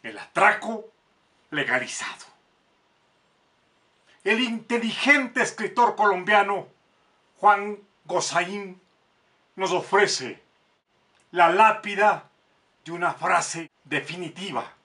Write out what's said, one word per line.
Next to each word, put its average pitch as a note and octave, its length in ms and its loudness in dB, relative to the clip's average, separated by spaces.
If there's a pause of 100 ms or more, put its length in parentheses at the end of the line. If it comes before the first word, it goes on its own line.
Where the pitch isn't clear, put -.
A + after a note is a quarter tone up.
El G#2+ 160 -12
atraco G#3 640 0 (640)
legalizado. B2+ 720 -4 (2000)
El A3+ 180 2
inteligente A#3 1000 -2
escritor - 540 0
colombiano G3+ 720 2 (720)
Juan G#3 400 2 (260)
Gozaín F3+ 760 -4 (720)
nos F#3 160 -2
ofrece F3 720 0 (880)
la E3+ 180 6
lápida G3+ 800 2 (560)
de D#3+ 60 -12
una E3+ 220 -2
frase E3 560 -2 (140)
definitiva. F3 920 -8 (120)